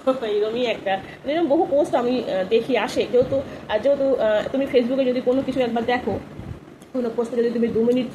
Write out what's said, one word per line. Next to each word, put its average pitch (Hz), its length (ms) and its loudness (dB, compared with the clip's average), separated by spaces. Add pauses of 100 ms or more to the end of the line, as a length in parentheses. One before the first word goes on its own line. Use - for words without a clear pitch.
<laughs> 262 200 0
এইরকমই 214 380 0
একটা, 196 320 -2
মানে, - 360 -8
এরকম 339 140 2
বহু 302 240 4
পোস্ট 302 240 2
আমি, 247 300 0
আহ, 190 240 -2
দেখি 226 280 2
আসে। 214 360 0
যেহেতু, 262 300 2 (260)
আর 214 100 0
যেহেতু, 269 380 2
আহ, 214 360 0
তুমি 269 200 0
Facebook-এ 254 320 2
যদি 254 160 2
কোনো 254 220 2
কিছু 262 180 -2
একবার 233 240 0
দেখো, 240 340 -2 (720)
কোনো 240 240 -2
পোস্টে 240 200 -2
যদি 233 140 2
তুমি 233 180 0
দু 214 160 2
মিনিট 240 300 2